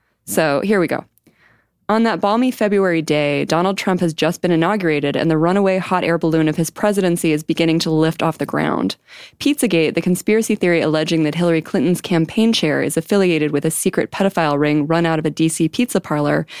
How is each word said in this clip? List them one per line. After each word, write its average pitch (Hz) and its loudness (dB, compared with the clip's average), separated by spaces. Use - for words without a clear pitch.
So 151 0
here 196 2
we 160 2
go. - -4
On 220 2
that 214 0
balmy 233 2
February 196 0
day, 147 0
Donald 185 0
Trump 185 0
has 170 0
just 160 -2
been 180 0
inaugurated 165 0
and 160 0
the 156 2
runaway 190 2
hot 180 -2
air 170 0
balloon 160 0
of 156 0
his 165 -2
presidency 185 0
is 151 -2
beginning 165 0
to 165 -4
lift 160 0
off 160 -2
the 147 -6
ground. - -2
Pizzagate, 185 0
the 170 -2
conspiracy 214 0
theory 175 2
alleging 160 0
that 151 0
Hillary 165 2
Clinton's 170 0
campaign 190 0
chair 143 0
is 147 -2
affiliated 165 0
with 143 0
a 160 0
secret - -2
pedophile 165 0
ring 151 2
run 165 2
out 160 0
of 156 -2
a 156 -2
D 160 0
C 160 -2
pizza 240 -2
parlor, 147 -2